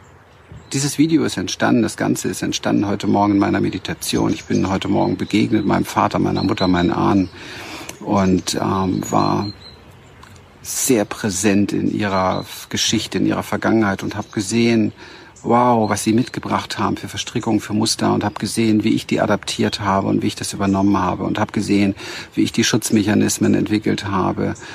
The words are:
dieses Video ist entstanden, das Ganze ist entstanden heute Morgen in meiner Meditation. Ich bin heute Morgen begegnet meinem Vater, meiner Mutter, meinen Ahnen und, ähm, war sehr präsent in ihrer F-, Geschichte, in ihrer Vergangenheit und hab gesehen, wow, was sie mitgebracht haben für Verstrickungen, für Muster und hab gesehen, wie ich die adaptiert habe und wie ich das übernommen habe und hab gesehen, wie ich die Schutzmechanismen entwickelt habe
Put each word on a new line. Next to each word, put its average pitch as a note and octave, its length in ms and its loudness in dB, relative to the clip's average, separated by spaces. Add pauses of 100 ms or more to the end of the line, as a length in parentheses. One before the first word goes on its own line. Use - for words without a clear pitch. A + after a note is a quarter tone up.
(720)
dieses C#3 260 -2
Video D3+ 240 4
ist A2+ 140 -2
entstanden, A2 460 0
das G#2 140 -2
Ganze - 320 -2
ist - 140 -6
entstanden G#2 460 -2
heute G2 180 -2
Morgen G#2 280 2
in G2+ 40 4
meiner G2+ 220 2
Meditation. G#2+ 720 -2
Ich - 140 -6
bin G2 220 0
heute F#2+ 200 -2
Morgen G2 280 2
begegnet G#2+ 480 2
meinem F#2+ 200 2
Vater, - 340 0
meiner F#2+ 240 0
Mutter, F#2+ 240 0
meinen F2 240 4
Ahnen F#2+ 400 2 (720)
und, F#2+ 560 2
ähm, G2 520 0
war G2+ 440 0 (1080)
sehr - 420 0
präsent G2+ 680 0
in G2 220 0
ihrer F#2+ 460 0
F-, - 280 -14
Geschichte, - 500 -2
in G#2 80 2
ihrer F#2+ 180 0
Vergangenheit G2+ 580 0
und G2+ 140 -6
hab - 160 -10
gesehen, A2+ 600 2 (520)
wow, A#2 440 4
was G2+ 140 -2
sie A2 100 2
mitgebracht G#2+ 680 -2
haben F#2+ 160 0
für - 100 -12
Verstrickungen, G#2+ 540 -2
für - 120 -8
Muster G#2+ 400 0
und G#2 120 0
hab G#2 160 -6
gesehen, G#2+ 420 2
wie A2 120 4
ich B2+ 120 -2
die - 140 0
adaptiert - 580 0
habe G2 300 0
und G#2 140 0
wie G#2+ 40 -2
ich G#2 80 -2
das - 180 -8
übernommen G2 460 2
habe F#2 240 -2
und F#2 160 -2
hab G#2+ 140 -2
gesehen, G2+ 420 2 (400)
wie A2 80 2
ich A2 80 2
die A2+ 140 0
Schutzmechanismen G#2 920 2
entwickelt G2+ 520 0
habe G2 480 -2 (200)